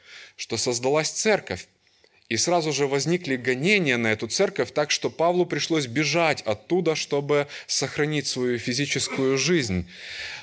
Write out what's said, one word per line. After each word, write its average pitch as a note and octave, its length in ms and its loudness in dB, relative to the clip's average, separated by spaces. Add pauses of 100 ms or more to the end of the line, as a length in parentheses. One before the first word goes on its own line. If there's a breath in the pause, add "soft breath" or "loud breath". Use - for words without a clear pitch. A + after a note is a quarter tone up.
(360 loud breath)
что - 220 -6
создалась B2+ 520 0
церковь. - 580 0 (640 soft breath)
И A2+ 80 0
сразу E3 340 2
же C#3 160 0
возникли C#3+ 480 0
гонения C3 600 2
на A2+ 160 2
эту A2 140 -4
церковь, F#3 440 0
так D3 180 0
что - 200 0
Павлу F3 360 2
пришлось D3 420 -2
бежать D3 560 0
оттуда, D#3+ 520 0
чтобы C#3+ 520 0 (200 loud breath)
сохранить D3 580 0
свою B2 320 0
физическую C3+ 800 0
жизнь. C3 520 0 (540 loud breath)